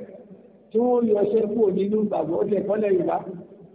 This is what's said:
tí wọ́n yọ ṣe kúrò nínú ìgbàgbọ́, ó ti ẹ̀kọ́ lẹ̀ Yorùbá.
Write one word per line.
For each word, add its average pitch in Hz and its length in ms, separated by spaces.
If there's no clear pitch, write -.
tí - 120
wọ́n 240 280
yọ 208 160
ṣe 220 200
kúrò 214 260
nínú 202 300
ìgbàgbọ́, 175 380
ó 208 80
ti 208 120
ẹ̀kọ́ 190 200
lẹ̀ 208 160
Yorùbá. 170 240